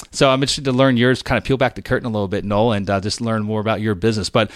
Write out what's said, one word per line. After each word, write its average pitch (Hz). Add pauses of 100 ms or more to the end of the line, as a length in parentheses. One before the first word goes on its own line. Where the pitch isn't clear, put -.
(120)
so 139
I'm 131
interested 139
to 135
learn 127
yours, 123
kind 127
of 101
peel 135
back 123
the 98
curtain 127
a -
little 104
bit, 95
Noel, 104
and, 101
uh, 98
just 101
learn 113
more 107
about 104
your 107
business. 104
But, 110